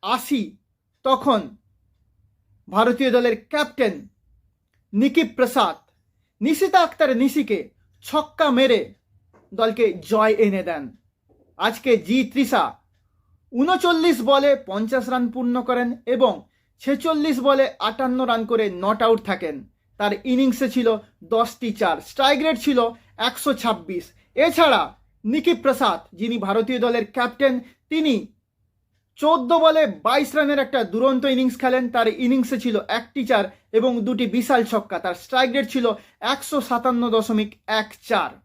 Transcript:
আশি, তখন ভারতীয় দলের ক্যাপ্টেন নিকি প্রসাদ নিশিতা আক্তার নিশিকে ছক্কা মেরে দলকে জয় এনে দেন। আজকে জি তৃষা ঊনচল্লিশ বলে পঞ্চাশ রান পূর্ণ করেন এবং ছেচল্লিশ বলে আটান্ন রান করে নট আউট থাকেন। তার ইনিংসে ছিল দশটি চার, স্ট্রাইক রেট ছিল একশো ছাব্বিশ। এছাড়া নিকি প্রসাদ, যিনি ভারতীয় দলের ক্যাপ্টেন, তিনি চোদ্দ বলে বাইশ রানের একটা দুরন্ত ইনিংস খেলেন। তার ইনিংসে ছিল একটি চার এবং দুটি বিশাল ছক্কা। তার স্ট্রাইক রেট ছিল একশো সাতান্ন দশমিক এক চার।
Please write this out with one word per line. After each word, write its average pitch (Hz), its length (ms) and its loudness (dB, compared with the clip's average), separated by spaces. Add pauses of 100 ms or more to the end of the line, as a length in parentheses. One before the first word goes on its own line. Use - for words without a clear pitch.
(160)
আশি, 247 260 -2 (640)
তখন 262 340 2 (1300)
ভারতীয় 240 440 2
দলের 240 240 2 (140)
ক্যাপ্টেন 285 440 -2 (1000)
নিকি 269 300 2 (120)
প্রসাদ 233 420 0 (640)
নিশিতা 359 380 2
আক্তার 320 380 2
নিশিকে 247 420 0 (460)
ছক্কা 302 440 -2
মেরে 247 320 4 (720)
দলকে 226 340 0 (240)
জয় 214 260 2 (100)
এনে 190 180 0
দেন। 160 200 -6 (760)
আজকে 226 380 0
জি 185 200 -2 (140)
তৃষা 247 320 0 (920)
ঊনচল্লিশ 330 680 2
বলে 277 280 4 (180)
পঞ্চাশ 220 420 -4
রান 254 220 -2
পূর্ণ 247 300 -4
করেন 247 280 -2 (160)
এবং 240 280 2 (480)
ছেচল্লিশ 302 580 -2
বলে 269 260 4 (140)
আটান্ন 247 460 -4
রান 226 200 0
করে 226 200 0 (180)
নট 208 180 -2
আউট 226 240 2
থাকেন। 180 300 -6 (440)
তার 208 140 0 (120)
ইনিংসে 254 440 0
ছিল 233 180 0 (420)
দশটি 233 400 -2 (100)
চার, 175 220 2
স্ট্রাইক 269 400 0
রেট 311 240 0
ছিল 269 140 2 (380)
একশো 254 360 -4
ছাব্বিশ। 185 500 -4 (320)
এছাড়া 294 460 4 (420)
নিকি 311 320 0
প্রসাদ, 240 440 0 (140)
যিনি 220 240 -6
ভারতীয় 214 420 -2
দলের 233 320 0
ক্যাপ্টেন, 247 420 0 (360)
তিনি 311 260 2 (1040)
চোদ্দ 294 320 2 (140)
বলে 320 160 6 (220)
বাইশ 262 300 0
রানের 285 260 0
একটা 269 240 -2
দুরন্ত 240 420 0
ইনিংস 254 340 0
খেলেন। 254 300 0
তার 233 180 0 (180)
ইনিংসে 262 340 0
ছিল 220 160 -2 (140)
একটি 233 360 -6
চার 214 200 2 (260)
এবং 233 200 2 (100)
দুটি 240 260 -2
বিশাল 240 360 0
ছক্কা। 214 360 -4
তার 180 160 -6
স্ট্রাইক 254 380 -2
রেট 262 160 -2
ছিল 247 160 -2 (480)
একশো - 280 -6
সাতান্ন 240 480 -2
দশমিক 214 400 0 (180)
এক 220 220 -2 (180)
চার। 185 240 0 (140)